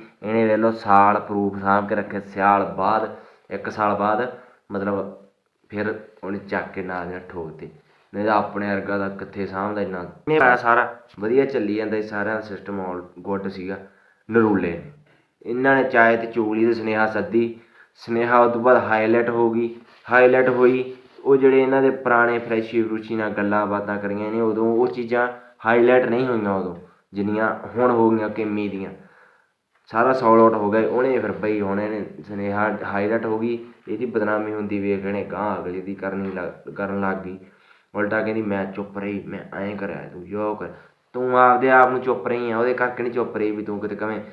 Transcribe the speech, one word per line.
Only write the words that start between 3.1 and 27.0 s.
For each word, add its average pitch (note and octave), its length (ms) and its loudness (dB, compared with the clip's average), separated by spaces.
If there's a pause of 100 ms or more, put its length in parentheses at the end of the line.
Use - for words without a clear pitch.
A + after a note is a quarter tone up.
ਇੱਕ G2 180 -8
ਸਾਲ G#2 280 0
ਬਾਅਦ G#2+ 400 -2 (340)
ਮਤਲਬ G2 520 -4 (460)
ਫਿਰ G#2 380 -6 (160)
ਉਹਨੇ G2 140 -6
ਚੱਕ G2 340 -8
ਕੇ G2 100 -10
ਨਾਲ F2+ 240 -8
ਦੀ F#2 60 -10
ਨਾਲ F2+ 180 -10
ਠੋਕਤੇ। D#2+ 400 -14 (460)
ਨਹੀਂ G2+ 100 -4
ਤਾਂ G#2+ 80 2
ਆਪਣੇ G2+ 340 -2
ਵਰਗਾ G2 300 -4
ਤਾਂ G2 200 -6
ਕਿੱਥੇ G2 280 -10
ਸਾਂਭਦਾ G2 360 -6
ਇੰਨਾ। F#2 200 -6
ਇਹਨੇ - 380 -2
ਪਾਇਆ B2 160 6
ਸਾਰਾ, A#2+ 440 2 (200)
ਵਧੀਆ A#2+ 260 2
ਚੱਲੀ G#2+ 300 -2
ਜਾਂਦਾ G#2+ 260 -2
ਸੀ, G#2+ 60 -6
ਸਾਰਿਆਂ G#2+ 280 -4
ਦਾ G#2+ 60 -4
ਸਿਸਟਮ G2 500 -10
all F2+ 140 -10 (240)
good G2 200 -4
ਸੀਗਾ। F#2+ 280 -8 (540)
ਨਰੂਲੇ G2+ 400 4
ਨੇ, E2+ 200 -10 (540)
ਇਹਨਾਂ C3 300 2
ਨੇ B2+ 140 2
ਚਾਏ A2+ 280 4
ਤੇ - 80 -4
ਚੁਗਲੀ A2 400 0
ਤੇ A#2 80 4
ਸੁਨੇਹਾ G#2+ 340 0
ਸੱਦੀ, A2 520 -2 (360)
ਸੁਨੇਹਾ A#2 440 2
ਉਹ A#2 120 6
ਤੋਂ A#2 100 -2
ਬਾਅਦ B2 160 6
ਹਾਈਲਾਈਟ A2 520 2
ਹੋ A#2 220 2
ਗਈ, A#2 240 -2 (360)
ਹਾਈਲਾਈਟ B2+ 380 6
ਹੋਈ। B2+ 460 2 (280)
ਉਹ C3+ 140 6
ਜਿਹੜੇ C3+ 240 6
ਇਹਨਾਂ C3 200 2
ਦੇ C3+ 80 4
ਪੁਰਾਣੇ A#2+ 500 2
ਫਰੈਸ਼ੀ A2+ 440 -2
ਫਰੂਸ਼ੀ A2 320 -6
ਨਾਲ A2 140 -2
ਗੱਲਾਂ G#2 380 0
ਬਾਤਾਂ G2+ 300 -4
ਕਰੀਆਂ G2+ 340 -4
ਨੇ A2+ 100 0
ਉਦੋਂ, A2+ 360 2
ਉਹ B2 100 4
ਚੀਜ਼ਾਂ A#2+ 400 -2 (380)
ਹਾਈਲਾਈਟ A#2+ 400 6
ਨਹੀਂ B2 220 0
ਹੋਈਆਂ G#2+ 240 0
ਉਦੋਂ F2+ 240 -2 (380)